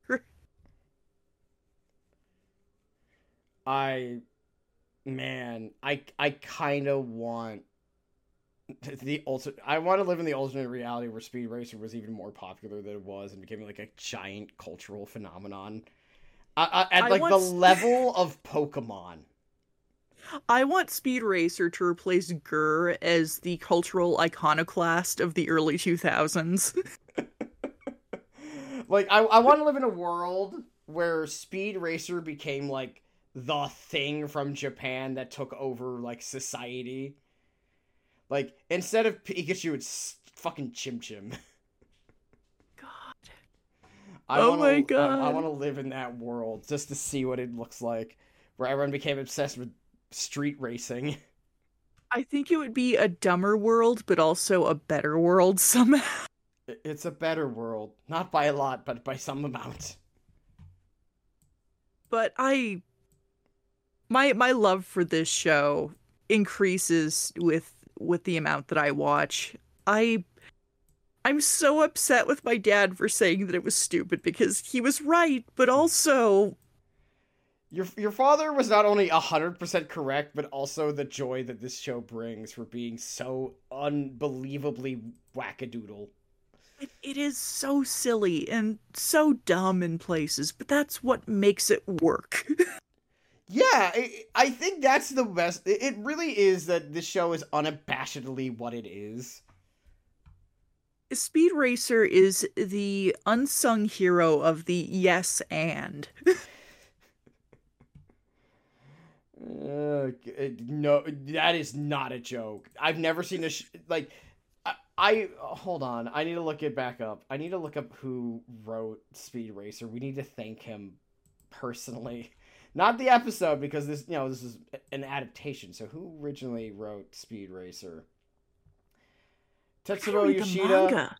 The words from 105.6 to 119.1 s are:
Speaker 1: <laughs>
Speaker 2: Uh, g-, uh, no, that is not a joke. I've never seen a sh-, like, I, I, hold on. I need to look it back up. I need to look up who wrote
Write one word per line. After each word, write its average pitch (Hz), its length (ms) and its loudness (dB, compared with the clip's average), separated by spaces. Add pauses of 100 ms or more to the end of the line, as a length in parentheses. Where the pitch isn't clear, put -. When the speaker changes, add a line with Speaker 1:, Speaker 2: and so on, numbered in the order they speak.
Speaker 1:
<laughs> 359 100 6 (3000)
Speaker 2:
Uh, 143 720 -4 (140)
g-, 120 140 -14
uh, 139 100 -4 (180)
no, 147 400 2
that 156 480 0
is 139 200 -4
not 143 380 -4
a 127 60 -8
joke. 113 500 -12 (120)
I've 160 180 0
never 160 240 0
seen 180 220 -6
a 160 40 -2
sh-, - 220 -10 (180)
like, 160 220 -4 (560)
I, - 80 -4 (240)
I, 202 300 4 (100)
hold 160 460 -8
on. 117 280 -6
I 151 120 -2
need 170 100 -4
to 170 60 -6
look 156 240 -6
it 143 100 -2
back 127 260 -6
up. 110 300 -8
I 135 60 -6
need 160 140 -8
to 185 80 -4
look 151 180 -8
up 131 220 -8
who 120 440 -8 (220)
wrote 110 360 -8 (120)